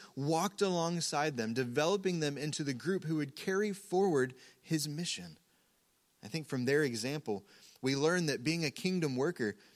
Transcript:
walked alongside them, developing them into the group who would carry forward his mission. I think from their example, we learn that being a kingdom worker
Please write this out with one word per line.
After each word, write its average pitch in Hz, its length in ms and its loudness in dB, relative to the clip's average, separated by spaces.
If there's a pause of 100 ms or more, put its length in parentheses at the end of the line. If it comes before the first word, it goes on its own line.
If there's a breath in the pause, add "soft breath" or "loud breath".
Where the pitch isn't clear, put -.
(140 loud breath)
walked 160 480 0
alongside 165 720 0
them, 113 180 -2
developing 160 680 0
them 143 180 0
into 151 240 -4
the 139 120 -2
group 156 300 -2
who 156 120 -2
would 147 180 -4
carry 196 380 -2
forward 175 640 2 (280 loud breath)
his 151 240 0
mission. 156 520 -8 (840 soft breath)
I 104 60 -16
think 151 180 -4
from 123 200 -2
their 147 180 4
example, 117 600 -4 (380 loud breath)
we 135 140 2
learn 165 300 4
that 123 180 0
being 165 200 0
a 143 60 0
kingdom 165 460 0
worker 131 400 0 (200 loud breath)